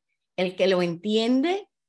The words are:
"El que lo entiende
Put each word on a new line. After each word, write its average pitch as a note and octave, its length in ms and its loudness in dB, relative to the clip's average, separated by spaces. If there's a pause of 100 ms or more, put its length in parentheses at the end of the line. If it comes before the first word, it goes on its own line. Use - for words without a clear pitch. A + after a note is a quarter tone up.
(380)
"El F#3 180 -2
que F#3 140 2
lo F3+ 140 2
entiende A3+ 840 0 (200)